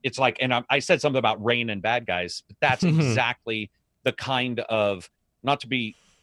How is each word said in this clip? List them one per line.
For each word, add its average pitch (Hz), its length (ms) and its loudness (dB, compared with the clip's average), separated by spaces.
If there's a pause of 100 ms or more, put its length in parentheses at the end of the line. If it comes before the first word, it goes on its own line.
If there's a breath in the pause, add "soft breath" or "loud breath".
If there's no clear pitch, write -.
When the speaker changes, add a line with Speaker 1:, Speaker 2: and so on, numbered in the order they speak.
Speaker 1:
it's 123 140 -4
like, 127 220 2
and 127 140 0
I, 120 160 0
I 139 100 2
said 156 220 2
something 139 180 2
about 110 240 0
rain 117 260 0
and 98 120 -6
bad 117 260 0
guys, 90 400 -4
but - 140 -20
that's 131 220 2
Speaker 2:
<laughs> - 0 -
Speaker 1:
exactly 120 840 0 (340)
the 127 100 0
kind 127 480 -2
of, 101 480 0 (340)
not 139 180 2
to 120 60 -14
be, 113 280 -4 (280)